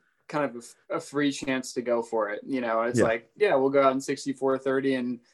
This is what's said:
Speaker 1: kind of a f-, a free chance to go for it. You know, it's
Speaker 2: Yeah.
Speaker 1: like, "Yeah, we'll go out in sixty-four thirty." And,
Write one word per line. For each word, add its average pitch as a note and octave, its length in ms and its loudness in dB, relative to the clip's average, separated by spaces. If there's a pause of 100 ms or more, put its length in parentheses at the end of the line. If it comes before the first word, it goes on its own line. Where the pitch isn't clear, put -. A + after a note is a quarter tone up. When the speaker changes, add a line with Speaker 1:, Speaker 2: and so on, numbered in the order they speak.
(280)
Speaker 1:
kind D3+ 160 -2
of A#2+ 120 -4
a - 20 -12
f-, - 160 -18 (160)
a D#3+ 100 -4
free C#3+ 300 0
chance C3 420 -4
to B2+ 100 -4
go A#2 200 0
for A2 280 -2
it. G#2 140 -6
You C3 160 -4
know, A2+ 220 0
it's A#2+ 160 0
Speaker 2:
Yeah. G#2+ 60 6
Speaker 1:
like, A#2 320 0
"Yeah, G3+ 180 4
we'll C3+ 160 4
go C#3 120 6
out C3+ 100 6
in C3 80 -2
sixty-four C3+ 580 -2
thirty." C3+ 360 0
And, B2 260 -4 (140)